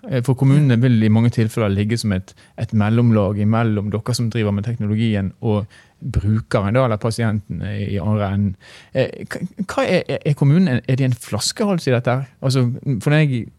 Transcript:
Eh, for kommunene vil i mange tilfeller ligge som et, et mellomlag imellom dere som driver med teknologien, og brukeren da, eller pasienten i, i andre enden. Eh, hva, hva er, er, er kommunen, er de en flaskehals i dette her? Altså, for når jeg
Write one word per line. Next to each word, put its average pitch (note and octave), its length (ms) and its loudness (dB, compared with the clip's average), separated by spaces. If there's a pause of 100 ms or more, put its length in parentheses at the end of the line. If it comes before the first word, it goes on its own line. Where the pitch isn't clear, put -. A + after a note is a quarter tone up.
Eh, C3+ 140 -2
for B2 140 0
kommunene C3+ 460 4
vil B2 220 4
i A2 60 4
mange A2+ 220 4
tilfeller A2 400 0
ligge G#2+ 280 0
som G#2+ 120 -2
et, F#2 220 -4 (240)
et - 160 -6
mellomlag G#2+ 640 2
imellom G#2 540 0
dere A#2 240 -4
som A#2+ 120 -2
driver G#2+ 220 0
med G2+ 140 -2
teknologien, G#2+ 760 -2
og G#2 260 -2 (340)
brukeren G#2+ 760 0
da, C3 140 2
eller A2 100 0
pasienten A2 640 -4
i, G2+ 320 -6
i G2 80 -2
andre G#2 320 0
enden. G2 220 0 (360)
Eh, - 380 -4
hva, - 120 -8 (280)
hva C4+ 160 -2
er, E3+ 240 0
er, C3+ 160 -4
er C#3+ 80 0
kommunen, C#3+ 480 2
er C3 160 -2
de C3+ 80 0
en B2+ 80 0
flaskehals F3 760 -4
i B2+ 60 2
dette B2 160 0
her? C3 180 -2 (140)
Altså, C3 240 2 (340)
for D3 140 0
når D#3 80 4
jeg C3 240 0 (140)